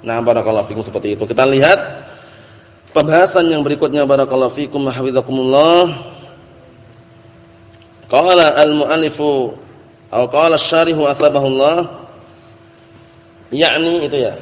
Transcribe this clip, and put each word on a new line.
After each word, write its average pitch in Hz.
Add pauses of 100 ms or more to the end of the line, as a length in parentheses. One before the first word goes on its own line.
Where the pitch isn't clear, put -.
Nah, 113
barakallahu 110
fikum, 107
seperti 104
itu. 110
Kita 127
lihat 147 (880)
pembahasan 165
yang 151
berikutnya, 147
barakallahu 131
fikum, 139
hafizakumullah. 131 (2250)
Qala 165
al-mu'allifu, 147 (560)
atau 123
qala 156
syarihu 165
asbahullah, 143 (1500)
yakni 160
itu 139
ya. 110